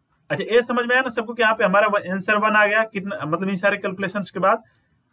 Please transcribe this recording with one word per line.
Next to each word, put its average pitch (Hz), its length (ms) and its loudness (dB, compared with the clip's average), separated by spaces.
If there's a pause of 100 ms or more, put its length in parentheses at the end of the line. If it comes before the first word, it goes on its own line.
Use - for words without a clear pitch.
(300)
अच्छा, 190 160 -4
ये 220 180 4
समझ 240 220 -2
में 247 100 2
आया 262 60 4
ना 262 80 -4
सबको 233 240 -6
कि 233 80 -4
यहाँ 220 140 4
पे 226 80 0
हमारा 202 240 4
व-, 254 200 0
answer 190 300 -2
one 214 180 2
आ 214 100 6
गया, 214 200 2
कितना, 196 400 -8
मतलब 175 240 -2
इन 196 80 -2
सारे 202 200 0
calculations 196 540 -6
के 185 80 -8
बाद। 196 240 2 (500)